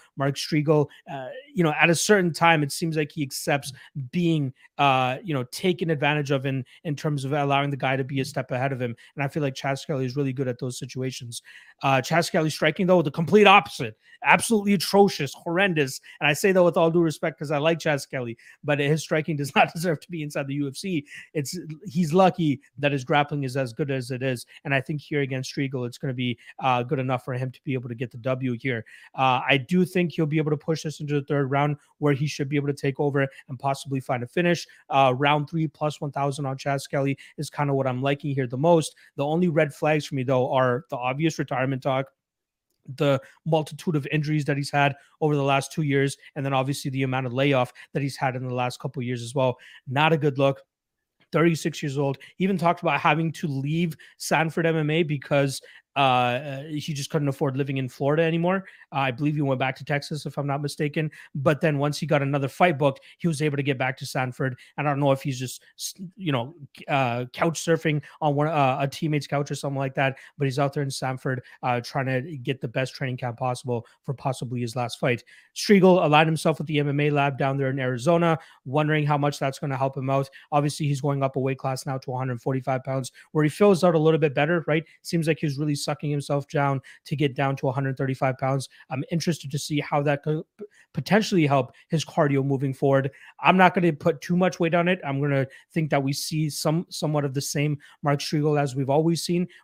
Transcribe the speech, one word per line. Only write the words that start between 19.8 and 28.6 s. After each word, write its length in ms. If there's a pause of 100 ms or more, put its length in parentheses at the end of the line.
to 100
be 120
inside 240
the 80
U 140
F 80
C. 300 (260)
It's, 260 (280)
he's 260
lucky 480 (180)
that 140
his 100
grappling 420
is 120
as 160
good 180
as 200
it 120
is. 220 (200)
And 100
I 80
think 180
here 220
against 320
Striegel, 320
it's 100
gonna 160
be, 260 (200)
uh, 240
good 160
enough 260
for 80
him 180
to 140
be 80
able 160
to 60
get 160
the 80
W 340
here. 320 (300)